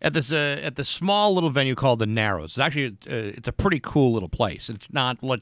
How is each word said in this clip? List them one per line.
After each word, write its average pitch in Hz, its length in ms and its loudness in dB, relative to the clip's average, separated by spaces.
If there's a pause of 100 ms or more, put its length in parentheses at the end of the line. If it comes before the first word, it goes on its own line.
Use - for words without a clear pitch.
At 151 120 0
this, 143 180 -2
uh, 143 320 0
at 147 140 -6
the 139 80 -4
small 202 500 2
little 165 160 2
venue 131 240 2
called 123 240 2
the 110 80 0
Narrows. 104 460 0
It's - 60 -6
actually, 135 380 0 (140)
uh, 110 260 -6
it's 120 120 -10
a 117 40 -2
pretty 175 300 0
cool 131 300 4
little 98 160 -2
place. - 420 -2
It's - 220 -12
not 127 300 -2
what 131 200 -2